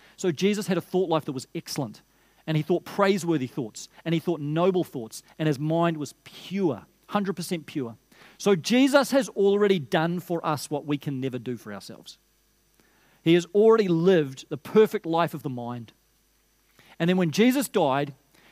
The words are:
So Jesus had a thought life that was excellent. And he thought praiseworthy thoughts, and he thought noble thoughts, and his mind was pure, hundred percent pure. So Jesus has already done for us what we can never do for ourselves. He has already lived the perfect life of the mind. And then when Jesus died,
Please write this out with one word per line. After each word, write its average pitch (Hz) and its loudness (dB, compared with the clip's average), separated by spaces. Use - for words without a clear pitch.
So 180 -2
Jesus 196 -2
had 185 0
a 165 -4
thought 185 -2
life 160 0
that 156 -8
was 127 -10
excellent. 139 -8
And 156 0
he 151 0
thought 175 0
praiseworthy 170 0
thoughts, - -10
and 165 -2
he 165 0
thought 160 -4
noble 170 0
thoughts, - -10
and 156 -2
his 147 0
mind 165 0
was 143 -10
pure, 175 -4
hundred 196 -2
percent 170 -8
pure. 117 -8
So 202 4
Jesus 254 4
has 269 2
already 202 2
done 170 -2
for 170 -6
us 151 -4
what 147 -6
we 143 -4
can 139 -8
never 127 -6
do 120 -8
for 107 -16
ourselves. - -18
He 165 4
has 175 2
already 220 6
lived 165 2
the 151 -8
perfect 214 2
life 165 -2
of 151 -12
the 147 -8
mind. 120 -10
And 170 0
then 185 2
when 175 2
Jesus 247 4
died, 143 0